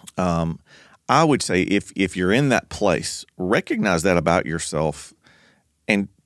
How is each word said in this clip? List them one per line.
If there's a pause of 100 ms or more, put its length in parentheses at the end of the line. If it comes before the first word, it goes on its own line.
(180)
Um, (480)
I
would
say
if,
if
you're
in
that
place, (120)
recognize
that
about
yourself (760)
and (180)